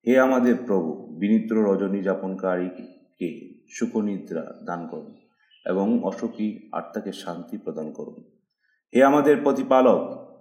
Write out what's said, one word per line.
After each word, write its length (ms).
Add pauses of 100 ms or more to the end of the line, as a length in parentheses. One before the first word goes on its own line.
হে 120
আমাদের 360 (120)
প্রভু, 520
বিনিদ্র 440
রজনী 400
যাপনকারীকে 1500 (160)
সুখনিদ্রা 840 (120)
দান 220
করুন 280 (500)
এবং 380
অসুখী 680
আত্মাকে 400
শান্তি 460
প্রদান 360
করুন। 300 (720)
হে 80
আমাদের 400
প্রতিপালক 840 (140)